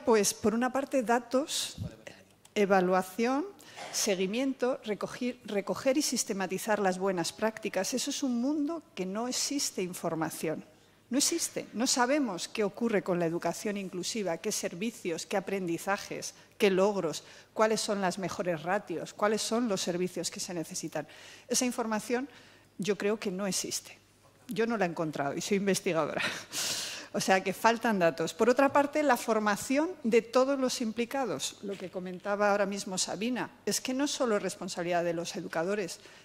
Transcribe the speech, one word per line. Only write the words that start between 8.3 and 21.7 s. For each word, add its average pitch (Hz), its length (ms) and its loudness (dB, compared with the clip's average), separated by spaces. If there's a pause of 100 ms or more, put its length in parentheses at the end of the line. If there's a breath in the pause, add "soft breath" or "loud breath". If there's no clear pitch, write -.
mundo 302 420 -2 (120)
que 185 120 -4
no 220 220 -4
existe 269 540 -2
información. 160 800 -4 (460 soft breath)
No 240 80 0
existe. - 560 0
No 226 120 0
sabemos 247 640 0
qué 220 160 -2
ocurre 208 380 0
con 175 160 0
la 170 80 2
educación 170 500 -2
inclusiva, 180 600 -4
qué 214 120 -4
servicios, 185 760 -4
qué 202 100 -2
aprendizajes, 185 1000 -4 (220 loud breath)
qué 202 140 6
logros, 185 520 2 (300 loud breath)
cuáles 220 300 2
son 202 180 -2
las 180 180 0
mejores 175 440 -4
ratios, 175 500 -4
cuáles 208 300 2
son 233 260 0
los 190 140 0
servicios 180 480 -2
que - 100 -8
se 185 140 -8
necesitan. 160 520 -6 (420 loud breath)
Esa 247 180 2
información 240 640 -2 (500 loud breath)